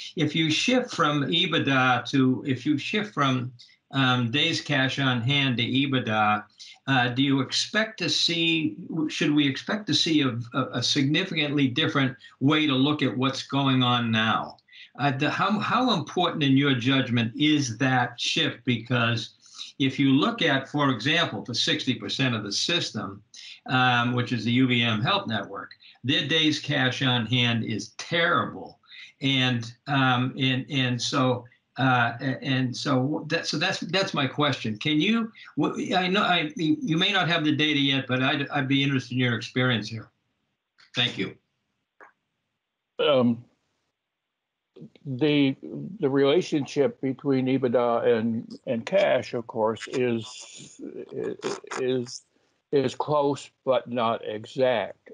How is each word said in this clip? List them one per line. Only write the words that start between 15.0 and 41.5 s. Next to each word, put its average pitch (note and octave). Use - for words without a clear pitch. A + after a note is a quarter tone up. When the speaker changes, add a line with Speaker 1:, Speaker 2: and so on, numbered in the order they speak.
Speaker 1:
the, C3+
how, F#3+
how A#3
important E3
in C3+
your C#3
judgment A#2
is C#3+
that B2+
shift? -
Because A#2
if C3+
you C3+
look F#3
at, C#3+
for D3
example, B2+
the A#2
sixty -
percent A#2
of G#2+
the G2+
system, G2+
um, B2
which A#2+
is A#2+
the A#2+
U B2+
V B2
M A2
Health F3
Network, G2
their D3+
days D#3
cash C3
on B2
hand A#2+
is -
terrible. E3
And, B2+
um, C3
and, C3
and B2+
so, B2+
uh, B2
a-, C3+
and C3
so C#3+
that, E3
so D#3+
that's, -
that's -
my C#3+
question. B2+
Can D3+
you, A3
w-, -
I F3+
know, G3
I, E3
you D#3
may F#3+
not F#3
have E3+
the D3+
data D3
yet, C#3
but B2+
I'd, C#3
I'd C3+
be C#3
interested C3+
in B2+
your B2
experience A#2
here. A2+
Thank A#2+
you. F#2